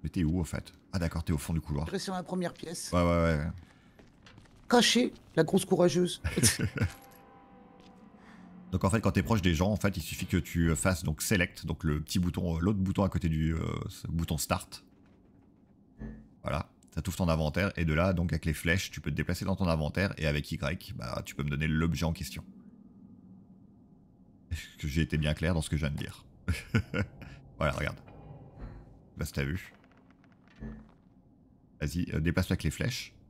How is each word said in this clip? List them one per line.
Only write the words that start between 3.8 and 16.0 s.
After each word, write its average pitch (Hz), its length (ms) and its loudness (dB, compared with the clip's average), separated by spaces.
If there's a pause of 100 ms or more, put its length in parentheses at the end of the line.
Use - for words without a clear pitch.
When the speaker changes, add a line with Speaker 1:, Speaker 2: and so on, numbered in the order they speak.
Speaker 2:
Caché, 240 440 4 (240)
la 160 80 6
grosse 180 200 2
courageuse. 175 640 4
Speaker 1:
<laughs> - 60 0 (2500)
Donc 92 100 2
en 95 80 6
fait, 110 100 4
quand 98 120 2
t'es 98 100 4
proche 110 200 2
des 87 120 6
gens, 90 160 4
en 107 60 2
fait, 107 200 0
il 82 60 -4
suffit - 240 -8
que 101 100 0
tu, 85 340 2
euh, 80 40 4
fasses 90 300 0
donc 80 180 -2
select, 90 420 0
donc 82 200 -6
le 76 160 2
petit 76 180 -4
bouton, 87 380 0
euh, 82 40 -2
l'autre 98 200 2
bouton 95 240 2
à 92 40 2
côté - 200 0
du, 80 260 2
euh, 80 60 -2 (280)
ce - 200 -12
bouton 82 280 -2
start. - 480 -4 (1600)